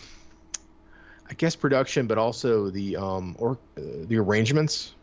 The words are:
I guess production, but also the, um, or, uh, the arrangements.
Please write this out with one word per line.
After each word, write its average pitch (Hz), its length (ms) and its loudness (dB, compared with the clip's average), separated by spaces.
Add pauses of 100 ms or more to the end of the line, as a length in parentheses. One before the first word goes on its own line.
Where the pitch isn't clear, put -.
(1300)
I - 60 -14
guess 165 200 0
production, 135 520 2
but 110 100 2
also 113 540 2
the, 98 240 -4
um, 92 420 -4
or, 120 220 -2 (180)
uh, 78 40 -10 (260)
the 117 100 2
arrangements. 110 840 2